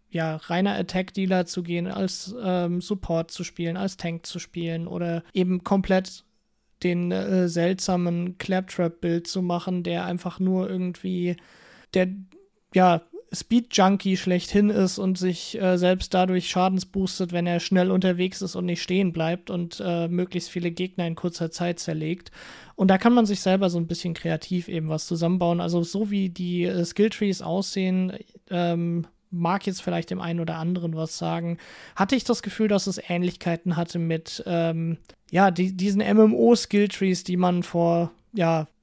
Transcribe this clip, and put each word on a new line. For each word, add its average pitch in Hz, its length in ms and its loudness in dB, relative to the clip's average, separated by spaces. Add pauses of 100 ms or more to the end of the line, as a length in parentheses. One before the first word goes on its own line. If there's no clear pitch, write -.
ja, 160 260 -2
reiner 180 400 0
Attack-Dealer 185 720 0
zu 180 160 -6
gehen, 175 240 -2
als, 190 520 -4
ähm, 180 420 0
Support 170 500 -4
zu - 120 -10
spielen, 170 340 -6
als 190 200 -4
Tank 170 300 -6
zu 180 100 -10
spielen 165 480 -6
oder 170 380 -4 (100)
eben 180 300 0
komplett 190 600 0 (600)
den, 175 280 0
äh, 190 360 2
seltsamen 175 920 0
Claptrap-Build 170 880 -2
zu - 160 -4
machen, 175 400 -2
der 175 240 -4
einfach 175 340 -6
nur 185 300 2
irgendwie 180 680 -2 (580)
der, 185 140 4 (640)
ja, 180 260 6 (320)
Speed-Junkie 196 840 2
schlechthin 190 520 2
ist 190 300 0
und 185 180 0
sich, 180 420 -4
äh, 185 200 2
selbst 185 340 2
dadurch 185 340 2
schadensboostet, 185 840 0
wenn 175 160 0
er 175 120 2
schnell 185 300 2
unterwegs 185 540 0
ist 185 120 -8
und 180 100 -4
nicht 175 180 -2
stehen 185 300 0
bleibt 165 360 -4
und, 175 340 -6
äh, 170 260 -2
möglichst 180 420 -4
viele 175 180 -4
Gegner 180 380 -4
in 165 80 -4
kurzer 165 340 -4
Zeit 175 300 -4
zerlegt. 160 500 -6 (460)
Und 190 140 4
da 190 100 6
kann 233 140 4
man 233 120 6
sich 202 160 -2
selber 190 300 2
so 170 80 -2
ein 165 80 -2
bisschen 170 260 -6
kreativ 170 540 -4
eben 160 220 -4
was 156 180 -6
zusammenbauen. 170 520 0
Also 170 220 0
so 202 300 -2
wie 196 180 0
die, 175 360 -2
äh, 180 200 0
Skilltrees 202 560 0
aussehen, 185 720 -2 (380)
ähm, 170 560 -2 (280)
mag 170 300 0
jetzt 185 160 -4
vielleicht 170 300 -4
dem 180 100 -4
einen 170 200 -4
oder 165 160 -4
anderen 170 380 -2
was 160 220 -6
sagen, 170 400 -4 (380)
hatte - 200 2
ich 247 80 0
das - 200 0
Gefühl, 220 240 0
dass 202 180 2
es 190 240 -4
Ähnlichkeiten 175 680 -2
hatte 170 200 -4
mit, 165 480 -4
ähm, 165 520 -2 (340)
ja, 190 180 6
die, 185 260 0
diesen 196 260 2
M-M-O-Skilltrees, 208 1200 6
die 180 140 -2
man 180 260 2
vor, 170 480 2 (240)
ja, 165 320 2 (160)